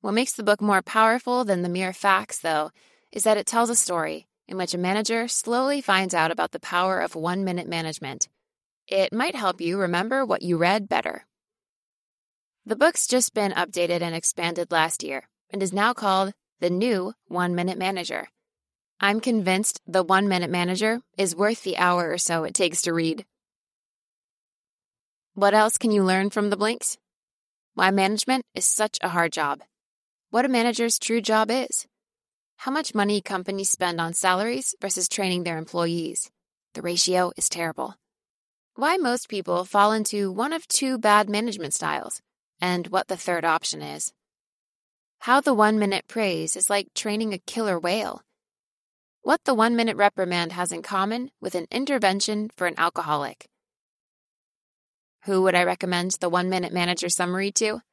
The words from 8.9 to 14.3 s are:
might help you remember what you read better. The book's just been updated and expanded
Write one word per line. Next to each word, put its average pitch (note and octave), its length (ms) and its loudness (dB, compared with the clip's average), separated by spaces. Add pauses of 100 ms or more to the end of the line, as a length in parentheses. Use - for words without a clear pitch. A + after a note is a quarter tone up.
might C#4 240 -2
help F#3+ 240 -2
you E3+ 180 -2
remember G3+ 460 0
what - 180 -2
you F3 140 0
read F#3+ 320 2
better. - 380 -2 (1400)
The A3+ 100 -2
book's D4+ 320 2
just B3 280 0
been G3+ 180 0
updated F3 480 0
and E3+ 140 -4
expanded E3+ 580 -2